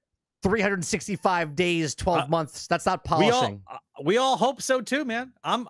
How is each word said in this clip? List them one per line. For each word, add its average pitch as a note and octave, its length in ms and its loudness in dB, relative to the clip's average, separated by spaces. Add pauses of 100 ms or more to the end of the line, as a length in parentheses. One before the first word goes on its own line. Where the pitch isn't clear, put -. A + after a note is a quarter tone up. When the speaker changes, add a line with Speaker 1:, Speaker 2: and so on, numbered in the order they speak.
(440)
Speaker 1:
three G3+ 180 0
hundred G3 240 -2
sixty-five F3 680 -2
days, E3+ 400 0
twelve E3+ 300 0
Speaker 2:
Uh, - 20 -10
Speaker 1:
months. D#3+ 400 -4
That's E3+ 180 -2
not F#3 180 0
Speaker 2:
we - 280 4
all, - 0 -
Speaker 1:
polishing. G2+ 360 0
Speaker 2:
uh, - 100 -14 (260)
we F#3 140 4
all C4 200 2
hope B3 240 2
so C4 180 2
too, C4+ 260 -2
man. A#3+ 280 -6 (100)
I'm, G#3 260 -2